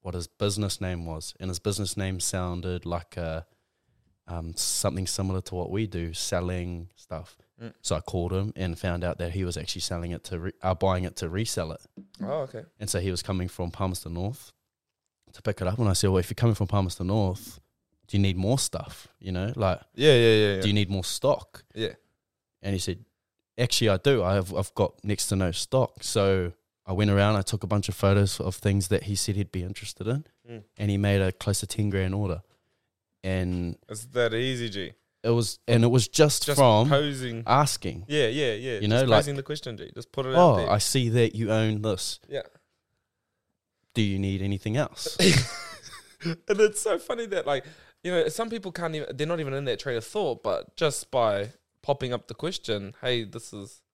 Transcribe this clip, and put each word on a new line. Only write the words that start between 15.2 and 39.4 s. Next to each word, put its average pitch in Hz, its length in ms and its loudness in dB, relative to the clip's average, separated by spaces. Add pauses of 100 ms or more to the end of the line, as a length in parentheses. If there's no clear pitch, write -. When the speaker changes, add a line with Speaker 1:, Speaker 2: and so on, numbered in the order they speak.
Speaker 1:
to - 80 -20
pick - 180 -4
it 92 60 -2
up. 95 120 -2
And 113 100 2
I 98 40 4
said, 95 180 4
"Well, 95 80 4
if 90 120 0
you're - 40 -6
coming 117 200 4
from 101 120 -2
Palmerston 95 420 0
North, 98 520 -2 (460)
do - 100 -2
you 101 60 6
need 98 140 2
more 104 220 2
stuff? - 500 -6 (100)
You 95 140 -8
know, 95 240 -2
like, 92 240 2 (140)
Speaker 2:
Yeah, 139 200 8
yeah, 117 200 8
yeah, 104 220 4
yeah. 95 60 -2
Speaker 1:
do 101 60 2
you 101 60 4
need 104 160 2
more 95 140 -2
stock?" - 600 -2 (100)
Speaker 2:
Yeah. 107 180 -4 (680)
Speaker 1:
And 98 120 -2
he 95 40 0
said, - 260 -6 (540)
"Actually, 120 320 2
I 98 80 4
do. 131 240 4
I've, 92 320 2
I've 98 200 -4
got - 300 0
next 104 240 -2
to 101 80 0
no 92 160 2
stock." - 500 -2
So 95 500 2 (340)
I 95 60 -6
went 104 180 2
around, 101 260 4
I 98 60 0
took 98 200 -4
a - 60 -8
bunch 101 200 0
of 101 60 -4
photos 98 460 4
of 92 160 -4
things 98 320 0
that - 160 0
he 101 100 -4
said 98 220 -2
he'd 101 160 -4
be 92 100 -4
interested 98 460 -10
in, 139 160 -2 (240)
Speaker 2:
Mm. 117 140 -14 (160)
Speaker 1:
and 104 120 0
he 101 80 2
made 101 240 4
a 92 100 2
close - 280 -2
to 101 60 -6
ten 104 240 -2
grand 95 240 0
order. 95 280 -4 (840)
And 90 540 -2 (100)
Speaker 2:
It's 110 180 -12
that 120 280 0
easy, 120 340 -2
G. 95 240 -8 (300)
Speaker 1:
it 117 80 0
was, 117 380 2
and 117 160 6
it 120 40 6
was 120 200 4
just - 360 4
Speaker 2:
Just 139 140 0
Speaker 1:
from 120 300 8
Speaker 2:
posing. 131 580 0
Speaker 1:
asking. 113 640 2
Speaker 2:
Yeah, 143 180 2
yeah, 127 280 0
yeah. 117 260 -6
Speaker 1:
You 104 80 2
know, 113 140 6
Speaker 2:
Just 131 60 2
Speaker 1:
like, 110 100 8
Speaker 2:
posing 143 180 0
the 139 80 -8